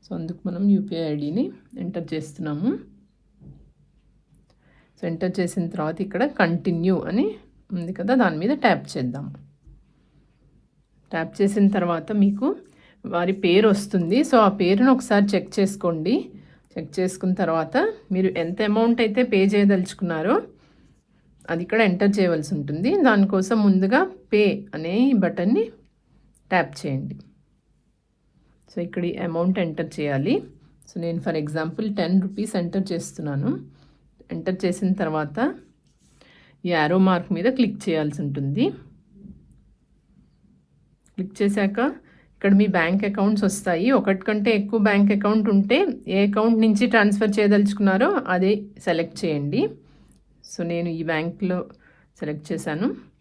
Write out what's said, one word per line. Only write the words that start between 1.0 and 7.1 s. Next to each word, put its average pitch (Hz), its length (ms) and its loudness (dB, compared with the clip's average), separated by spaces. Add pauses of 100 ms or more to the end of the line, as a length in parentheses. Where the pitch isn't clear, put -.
ఐడిని 147 320 -2 (380)
ఎంటర్ 175 280 -8
చేస్తున్నాము. 156 580 -6 (2250)
So - 120 -14
ఎంటర్ 175 300 -4
చేసిన 180 340 -2
తర్వాత 160 320 -4
ఇక్కడ 202 180 -4 (180)
కంటిన్యూ 170 540 0 (160)